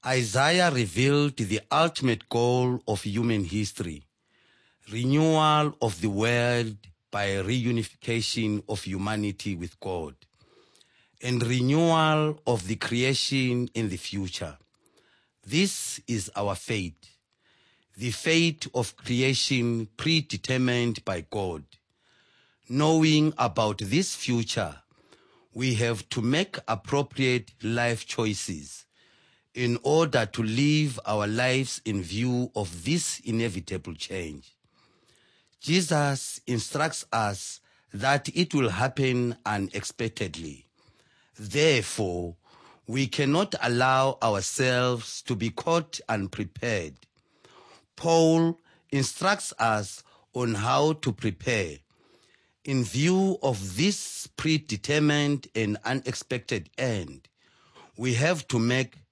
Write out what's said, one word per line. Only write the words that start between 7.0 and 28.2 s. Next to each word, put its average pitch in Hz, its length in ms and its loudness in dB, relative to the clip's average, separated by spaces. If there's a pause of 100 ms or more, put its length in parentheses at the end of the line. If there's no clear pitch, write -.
by 101 180 -2
reunification 113 1400 -2
of 104 160 -6
humanity 101 720 -4
with 85 240 -10
God, 82 360 -8 (1040)
and 123 200 -2
renewal 151 1040 2
of 107 220 0
the 107 80 -2
creation 123 960 0
in 113 140 -2
the 92 100 -4
future. 90 600 -8 (880)
This 165 600 -2
is 110 280 -4
our 101 200 -2
fate, 92 540 -6 (880)
the 117 140 -4
fate 165 640 2
of 123 220 -2
creation 123 920 0 (120)
predetermined 127 1040 0
by 92 160 -4 (100)
God. 87 360 -6 (1040)
Knowing 156 680 6
about 107 420 0
this 110 360 0
future, 110 580 -2 (800)
we 123 200 0
have 113 340 -2
to - 140 -4
make 143 440 0
appropriate 127 840 -2 (100)
life 117 440 -2
choices 95 800 -6 (680)